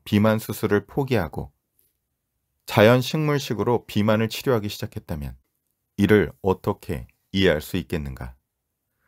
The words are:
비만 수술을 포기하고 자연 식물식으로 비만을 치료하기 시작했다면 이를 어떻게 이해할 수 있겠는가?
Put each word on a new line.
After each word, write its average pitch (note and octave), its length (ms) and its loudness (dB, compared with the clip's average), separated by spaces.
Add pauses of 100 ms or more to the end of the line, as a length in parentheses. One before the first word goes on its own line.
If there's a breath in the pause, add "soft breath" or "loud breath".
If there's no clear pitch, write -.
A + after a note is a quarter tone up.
비만 G#2+ 340 2
수술을 G#2 480 -2
포기하고 G2+ 640 -4 (1160)
자연 A#2 340 6
식물식으로 B2+ 840 -2
비만을 G#2+ 420 0
치료하기 G#2+ 400 -2
시작했다면 D2 640 -12 (640)
이를 G#2 340 4 (120)
어떻게 F#2 640 -4 (240)
이해할 F#2 280 2
수 - 180 -8
있겠는가? C#2 580 -8 (720)